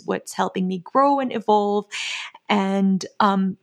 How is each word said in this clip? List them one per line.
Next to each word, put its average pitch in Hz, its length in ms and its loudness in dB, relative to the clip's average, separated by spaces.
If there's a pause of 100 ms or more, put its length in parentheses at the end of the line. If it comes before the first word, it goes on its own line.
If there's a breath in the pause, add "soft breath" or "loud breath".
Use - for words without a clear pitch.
what's - 280 -4
helping 185 340 -2
me 185 120 -4
grow 277 400 2
and 262 120 -4
evolve." 208 540 0 (600 loud breath)
And, 196 560 2 (160)
um, 196 440 2